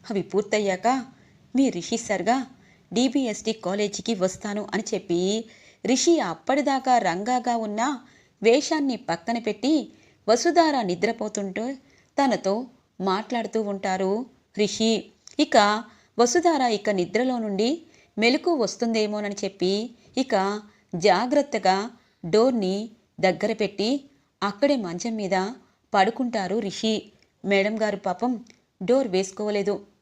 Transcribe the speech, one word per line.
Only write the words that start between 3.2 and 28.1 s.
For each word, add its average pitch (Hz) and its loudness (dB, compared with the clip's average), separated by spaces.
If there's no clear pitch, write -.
కాలేజీకి 202 -4
వస్తాను" 202 -4
అని 208 -2
చెప్పి 180 -2
రిషి 262 4
అప్పటిదాకా 262 0
రంగాగా 226 0
ఉన్న 214 -4
వేషాన్ని 269 2
పక్కన 226 -4
పెట్టి 226 0
వసుధార 302 4
నిద్రపోతుంటే 202 -4
తనతో 214 2
మాట్లాడుతూ 214 -2
ఉంటారు 196 -2
రిషి. 214 0
ఇక 226 4
వసుధార 311 4
ఇక 214 0
నిద్రలో 220 0
నుండి 220 -2
మెలకు 269 2
వస్తుందేమోనని 208 -2
చెప్పి 196 -2
ఇక 208 0
జాగ్రత్తగా 208 2
డోర్ని 214 2
దగ్గర 208 0
పెట్టి 214 -2
అక్కడే 269 0
మంచం 208 -6
మీద 190 0
పడుకుంటారు 214 0
రిషి. 214 -4
"మేడం 202 2
గారు 208 -2
పాపం 208 -4